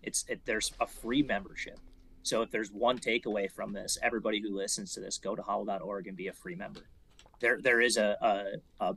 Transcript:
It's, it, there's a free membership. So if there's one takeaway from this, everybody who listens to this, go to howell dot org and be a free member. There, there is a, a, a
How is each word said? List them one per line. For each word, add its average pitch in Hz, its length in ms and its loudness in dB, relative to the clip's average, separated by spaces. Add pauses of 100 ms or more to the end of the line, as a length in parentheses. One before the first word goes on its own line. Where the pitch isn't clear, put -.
It's, - 260 -2
it, - 160 -4
there's 110 340 0
a 120 80 0
free 127 360 0
membership. 101 560 -4 (440)
So 113 200 2
if - 80 -2
there's 107 200 -2
one 117 280 2
takeaway 113 520 0
from 104 220 -8
this, 98 300 -4
everybody 110 380 0
who 104 140 -4
listens 98 400 -4
to 101 60 -10
this, 98 160 -8
go 98 180 -4
to 104 80 -8
howell 101 220 -2
dot 98 160 -4
org 98 260 -6
and 95 100 -12
be 92 120 -6
a 90 40 -8
free 92 220 -10
member. - 260 -12 (600)
There, 120 200 4
there 120 200 6
is 120 160 6
a, 104 200 6 (640)
a, 104 80 -2
a 95 80 0